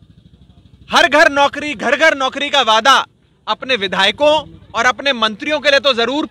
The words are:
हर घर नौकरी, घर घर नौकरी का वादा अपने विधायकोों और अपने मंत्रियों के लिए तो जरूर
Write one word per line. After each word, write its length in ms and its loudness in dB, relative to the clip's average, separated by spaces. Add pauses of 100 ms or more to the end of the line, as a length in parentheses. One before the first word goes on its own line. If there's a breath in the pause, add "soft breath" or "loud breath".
(880)
हर 200 4
घर 220 4
नौकरी, 440 -2
घर 220 -2
घर 200 2
नौकरी 320 -4
का 140 0
वादा 340 2 (500)
अपने 300 -4
विधायकोों 580 0 (400)
और 120 0
अपने 280 -2
मंत्रियों 440 -4
के 120 -2
लिए 100 4
तो 140 0
जरूर 360 -2